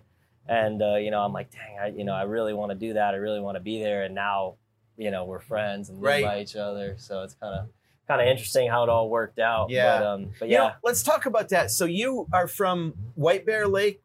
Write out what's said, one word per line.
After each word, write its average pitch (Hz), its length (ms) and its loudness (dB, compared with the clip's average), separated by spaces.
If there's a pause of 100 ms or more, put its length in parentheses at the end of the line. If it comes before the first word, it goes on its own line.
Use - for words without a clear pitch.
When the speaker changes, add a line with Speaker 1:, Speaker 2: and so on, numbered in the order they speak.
(480)
Speaker 1:
and, 107 340 2
uh, 104 140 2
you 104 160 0
know, 104 100 0
I'm 101 100 0
like, 98 200 -10
"Dang, 104 280 -18
I, 101 100 -4
you 101 140 -8
know, 98 100 -2
I 95 100 -2
really 107 300 -2
wanna 104 200 -4
do 110 200 -6
that. 104 200 2
I 98 40 -2
really 104 220 -2
wanna 98 200 -6
be 107 240 -6
there." 104 180 0
And 95 140 -4
now, 98 400 -2 (420)
you 107 140 -4
know, 92 140 -4
we're 92 140 -10
friends 101 500 -4
and 95 100 -16
live 131 80 0
Speaker 2:
Right. 143 160 2
Speaker 1:
by 104 180 -2
each 104 140 -12
other. 101 420 -6
So 98 240 -10
it's 95 140 -12
kinda, 101 320 -8 (400)
kinda 127 200 4
interesting 131 400 2
how 120 160 4
it 117 60 2
all 113 180 4
worked 113 300 -2
out. 113 320 2
Speaker 2:
Yeah. 123 300 4
Speaker 1:
But, 104 60 0
um, 98 340 -4
but 113 100 -4
Speaker 2:
You 117 80 6
know, 269 80 6
Speaker 1:
yeah. 220 80 0 (100)
Speaker 2:
let's 240 200 0
talk 294 240 2
about 220 220 -2
that. 180 200 2
So - 160 0
you 220 480 -2
are 180 140 4
from 175 480 -2 (180)
White 170 320 2
Bear 214 220 2
Lake, 202 380 2